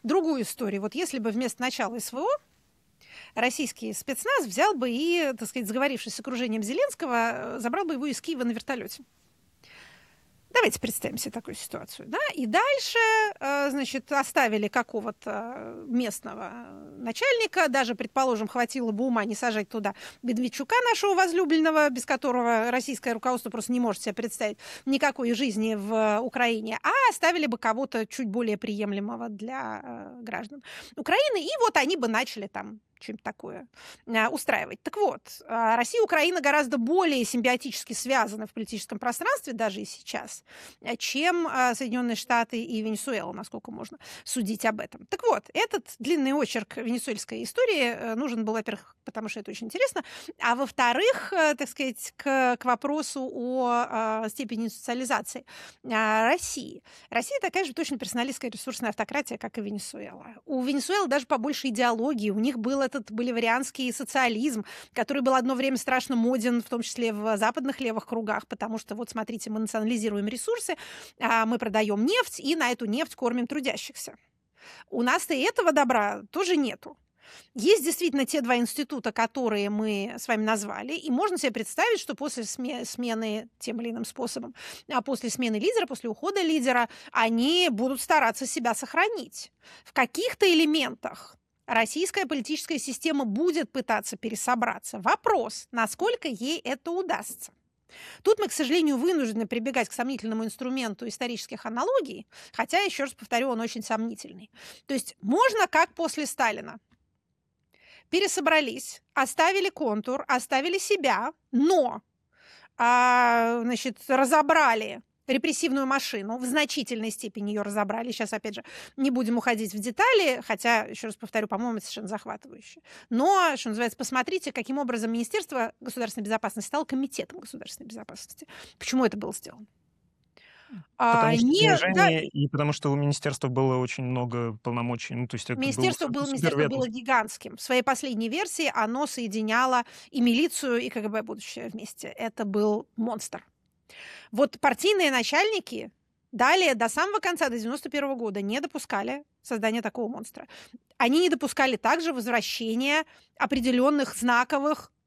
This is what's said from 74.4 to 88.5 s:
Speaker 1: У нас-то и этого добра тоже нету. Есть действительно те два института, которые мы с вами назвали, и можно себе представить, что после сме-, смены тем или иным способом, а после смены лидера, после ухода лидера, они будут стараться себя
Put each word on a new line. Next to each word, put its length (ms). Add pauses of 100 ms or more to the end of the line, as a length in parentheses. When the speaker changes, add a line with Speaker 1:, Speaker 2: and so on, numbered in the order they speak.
Speaker 1:
У 140
нас-то 320
и 60
этого 320
добра 580
тоже 260
нету. 400 (580)
Есть 300
действительно 400
те 160
два 160
института, 540
которые 580
мы 480
с 120
вами 160
назвали, 500
и 160
можно 280
себе 120
представить, 480
что 160
после 300
сме-, 400
смены 640 (100)
тем 220
или 100
иным 140
способом, 500 (340)
а 140
после 260
смены 280
лидера, 300
после 220
ухода 320
лидера, 480 (220)
они 640
будут 280
стараться 460
себя 280